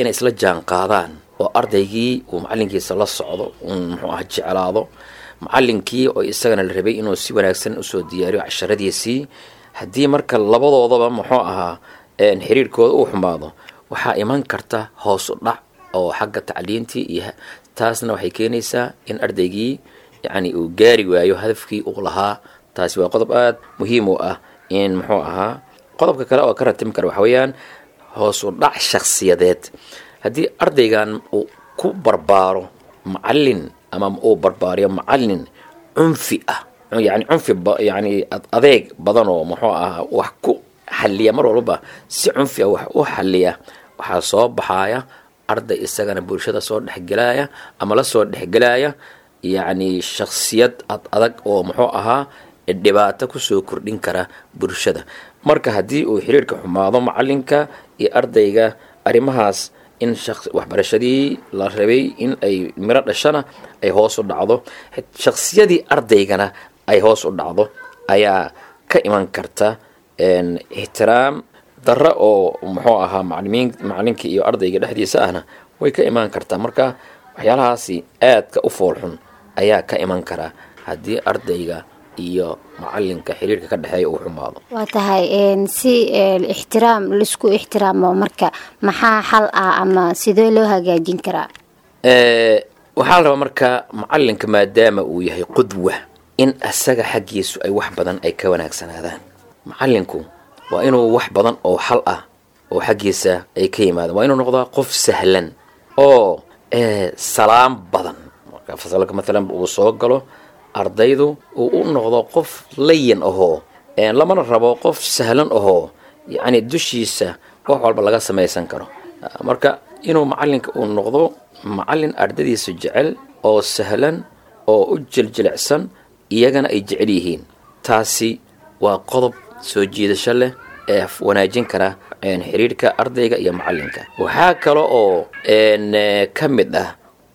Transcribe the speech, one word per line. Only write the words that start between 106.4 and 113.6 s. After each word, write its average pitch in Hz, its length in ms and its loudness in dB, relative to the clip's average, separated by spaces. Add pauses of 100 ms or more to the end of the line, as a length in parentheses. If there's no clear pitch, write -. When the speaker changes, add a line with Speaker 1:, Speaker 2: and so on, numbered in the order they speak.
Speaker 1:
ee, 107 420 0
salaam 117 760 4
badan. 90 240 -2 (380)
Marka - 240 -18
fasalka 95 380 -2
mathalan 98 360 -2
uu 90 160 -4
soo 104 260 2
galo, 120 300 0 (520)
ardaydu 127 600 2 (160)
uu 123 180 0
u - 160 0
noqdo 120 320 0 (100)
qof 160 220 -2 (260)
layin 135 460 4
ahoo, 90 400 2 (340)